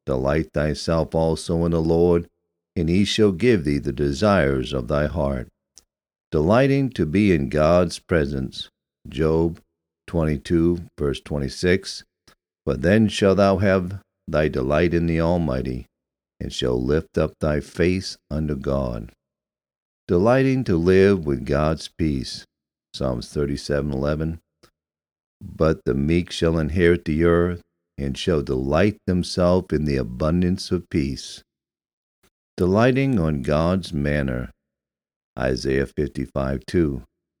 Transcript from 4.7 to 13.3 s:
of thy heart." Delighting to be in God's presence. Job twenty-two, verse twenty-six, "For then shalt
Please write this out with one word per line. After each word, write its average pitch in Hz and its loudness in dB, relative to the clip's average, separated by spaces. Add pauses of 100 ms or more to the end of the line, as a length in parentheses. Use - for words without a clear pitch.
of 64 -6
thy 73 0
heart." 69 -4 (840)
Delighting 127 2
to 87 -2
be 95 4
in 69 0
God's 82 2
presence. 69 -2 (400)
Job 80 0 (480)
twenty-two, 82 0 (180)
verse 71 -4
twenty-six, 76 -2 (600)
"For 67 -2
then 101 4
shalt 98 2